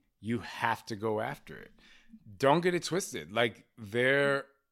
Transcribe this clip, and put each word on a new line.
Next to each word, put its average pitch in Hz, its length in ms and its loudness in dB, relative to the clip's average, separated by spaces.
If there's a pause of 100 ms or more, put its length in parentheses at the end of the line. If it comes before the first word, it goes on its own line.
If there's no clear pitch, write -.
(200)
you 113 200 -2
have - 480 -4
to 117 80 -6
go 107 240 -2
after 123 380 -8
it. - 140 -20 (680)
Don't 147 240 6
get 180 120 2
it 170 100 -2
twisted. 90 480 -6
Like, 113 360 0 (100)
there 135 680 2 (260)